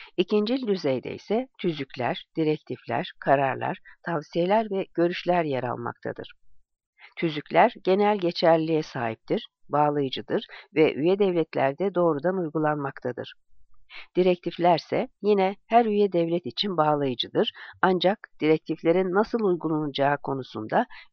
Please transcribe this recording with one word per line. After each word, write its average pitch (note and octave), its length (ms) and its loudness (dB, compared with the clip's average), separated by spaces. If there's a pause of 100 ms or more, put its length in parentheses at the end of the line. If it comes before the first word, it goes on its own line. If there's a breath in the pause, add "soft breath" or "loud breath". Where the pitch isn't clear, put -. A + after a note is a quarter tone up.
(180 loud breath)
İkincil G#3+ 500 0
düzeyde E3+ 480 -2
ise B3 320 -4 (140)
tüzükler, C#3+ 640 -6 (100)
direktifler, D3+ 840 -4
kararlar, C3+ 580 0 (280 loud breath)
tavsiyeler F3+ 640 -2
ve F#3+ 220 -4
görüşler F3 500 0
yer C3 200 -2
almaktadır. A#2 720 -8 (840 loud breath)
Tüzükler E3 560 2 (100)
genel G#3 340 2
geçerliliğe E3 680 2
sahiptir, B2+ 640 -6 (220)
bağlayıcıdır D3 760 -2 (300 loud breath)
ve D3+ 180 4
üye F3 260 0
devletlerde F3 760 0
doğrudan E3+ 420 0
uygulanmaktadır. D3+ 960 -4 (840 loud breath)
Direktiflerse F3 920 0 (120)
yine G3 340 2 (120)
her A#3 180 6
üye G#3 260 2
devlet E3+ 340 0
için F3 320 -4
bağlayıcıdır D3 760 0 (300 loud breath)
ancak F#3 380 2 (200)
direktiflerin E3 760 2
nasıl A3 260 2
uygulanacağı D#3 800 0
konusunda C3+ 680 -4 (280 loud breath)